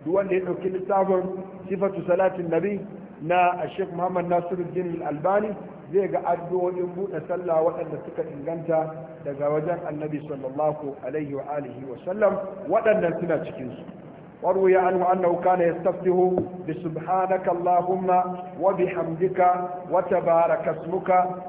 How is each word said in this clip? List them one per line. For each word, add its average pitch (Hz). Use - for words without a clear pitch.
Duk 160
wanda 190
ya 185
ɗauki 180
littafin 190
Sifatu 190
Salatin 180
Nabi 185
na 175
Sheikh 190
Muhammad 175
Nasiruddin 175
Al-Albani, 180
zai 185
ga 170
addu'o'in 175
buɗe 180
sallah 175
waɗanda 160
suka -
inganta 160
daga 143
wajen 160
Annabi 151
sallallahu 143
alaihi 143
wa 135
alihi 131
wa 120
sallam, 190
waɗannan 180
suna 165
cikin 123
su. -
وروي 185
عنه 180
أنه 175
كان 180
يستفتح 180
"بسبحانك 185
اللهم 180
وبحمدك 175
وتبارك 170
اسمك 170